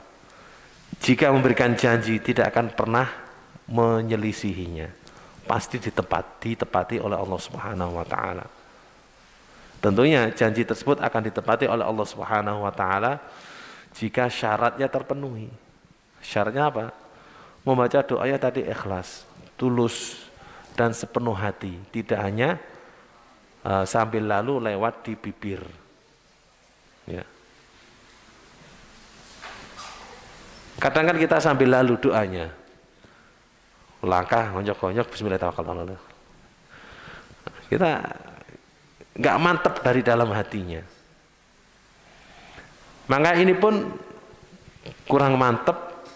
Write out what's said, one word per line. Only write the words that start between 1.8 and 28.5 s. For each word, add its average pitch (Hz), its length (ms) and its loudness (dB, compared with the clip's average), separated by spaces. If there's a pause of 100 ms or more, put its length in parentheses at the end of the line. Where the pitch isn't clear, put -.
tidak 120 320 2
akan 117 240 0
pernah 117 480 0 (460)
menyelisihinya. 107 1200 0 (560)
Pasti - 320 -2
ditepat-, - 640 -4
ditepati 113 560 -2
oleh 101 240 -2
Allah 92 200 -4
Subhanahu 90 600 -6
wa - 80 -8
Ta'ala. - 380 -6 (1300)
Tentunya 117 520 4
janji 110 320 2
tersebut 143 400 0
akan 113 240 -2
ditepati 113 400 0
oleh 113 160 0
Allah 107 240 -2
Subhanahu 104 560 -4
wa 98 80 -2
Ta'ala 101 480 -2 (720)
jika 120 400 -2
syaratnya 117 560 0
terpenuhi. 127 640 -6 (720)
Syaratnya 123 480 0
apa? 110 120 -4 (760)
Membaca 127 400 4
doanya 131 400 0
tadi 127 240 -2
ikhlas, - 640 -8 (320)
tulus, 120 640 -2 (480)
dan 117 240 0
sepenuh 117 400 -4
hati. 98 400 -6 (160)
Tidak 113 240 -4
hanya, 107 400 0 (1040)
eh, 95 240 0
sambil 110 400 0
lalu 110 480 -2
lewat 107 320 -4
di 113 160 -8
bibir. 98 400 -10 (1400)
Ya. - 240 -12 (3500)